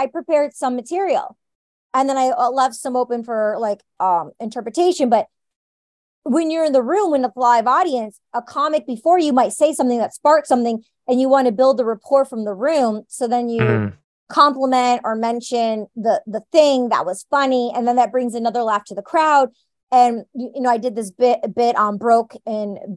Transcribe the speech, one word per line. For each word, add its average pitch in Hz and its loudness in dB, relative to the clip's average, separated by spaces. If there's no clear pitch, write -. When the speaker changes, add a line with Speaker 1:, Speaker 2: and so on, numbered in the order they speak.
Speaker 1:
I 269 -2
prepared 294 -2
some 254 -4
material 311 -4
and 269 0
then 269 -2
I, 262 2
uh, 247 0
left 254 0
some 254 -8
open 247 -2
for, 220 -2
like, 208 -4
um, 175 0
interpretation. 247 -2
But 220 2
when 311 0
you're 320 0
in 302 0
the 262 2
room, 339 0
when 269 0
it's - -6
a 247 -12
live 240 4
audience, 254 -2
a 240 -4
comic 302 -4
before 320 0
you 302 2
might 233 2
say 311 0
something 247 -2
that 214 -4
sparks 294 2
something 233 0
and 254 2
you 262 2
wanna 262 4
build 254 2
the 247 -2
rapport 226 0
from 233 -8
the 208 -6
room. 226 0
So - -6
then 240 -2
you 233 -2
Speaker 2:
Mm. 110 0
Speaker 1:
compliment 254 2
or 220 -4
mention 226 -2
the, 220 0
the 214 -8
thing 277 4
that 156 0
was 180 -8
funny. 262 0
And 240 -2
then 240 0
that 233 2
brings 247 -2
another 233 -2
laugh 214 -2
to - -18
the 202 -10
crowd. 294 2
And, 240 4
you, 254 -8
you 277 -8
know, 247 0
I 240 2
did 226 -4
this 208 -8
bit, 240 2
bit 233 2
on 208 0
broke 233 2
and 214 -6